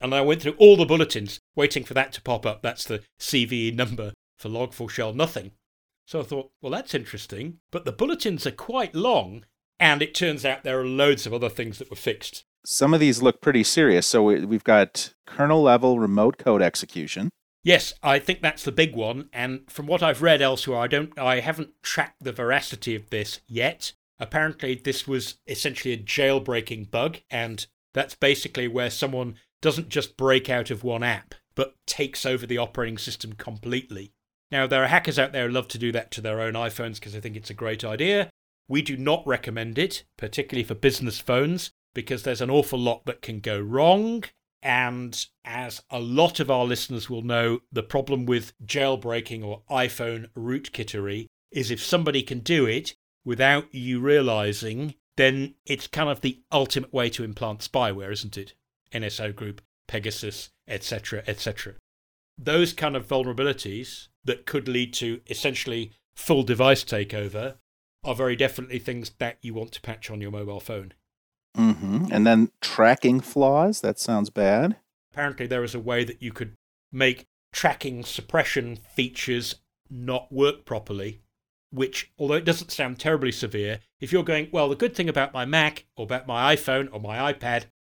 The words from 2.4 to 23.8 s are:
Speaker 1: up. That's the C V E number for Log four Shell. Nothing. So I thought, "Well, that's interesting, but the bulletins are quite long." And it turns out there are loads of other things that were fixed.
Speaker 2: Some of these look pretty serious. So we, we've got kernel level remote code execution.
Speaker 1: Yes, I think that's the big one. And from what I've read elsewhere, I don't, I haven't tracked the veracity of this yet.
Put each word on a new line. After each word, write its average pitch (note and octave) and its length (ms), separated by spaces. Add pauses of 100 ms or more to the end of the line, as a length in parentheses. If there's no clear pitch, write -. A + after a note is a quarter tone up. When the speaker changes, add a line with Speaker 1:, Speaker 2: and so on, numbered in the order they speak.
Speaker 1:
up. G#2+ 160
That's A#2 240
the G#2+ 160 (160)
C B2+ 260
V A2+ 240
E - 40
number A2+ 420 (240)
for - 100
Log A#2+ 240
four A2+ 160
Shell. A2 240
Nothing. A#2+ 380 (560)
So D#3+ 140
I - 20
thought, C3 280 (120)
"Well, C3 100
that's F3+ 220
interesting, A#2+ 640 (120)
but - 140
the B2+ 80
bulletins A3+ 540
are B2+ 60
quite A#3 420
long." D3 500 (340)
And D3+ 220
it D3+ 140
turns D3+ 320
out C3+ 180
there C3 160
are B2+ 60
loads C#3 400
of A2 80
other A#2+ 160
things A2+ 280
that - 120
were - 60
fixed. - 480 (200)
Speaker 2:
Some C#3+ 300
of D#3+ 60
these B2+ 220
look B2+ 180
pretty C3 240
serious. A2 420
So A#2 160
we, G#2 220
we've G#2 200
got - 500 (120)
kernel D3+ 360
level B2 360
remote G#2+ 400
code G#2+ 240
execution. F2+ 680 (340)
Speaker 1:
Yes, E3+ 280 (100)
I C#3+ 160
think F3 220
that's D#3 240
the C3+ 80
big D3+ 220
one. A#2 380
And B2+ 380
from D3 160
what D3+ 160
I've D3 200
read D#3+ 180
elsewhere, C3 380
I A#2+ 80
don't, D3 320
I B2+ 220
haven't D#3 300 (120)
tracked - 400
the B2+ 100
veracity B2 640
of G#2+ 160
this G#2 360
yet. A#2+ 460 (260)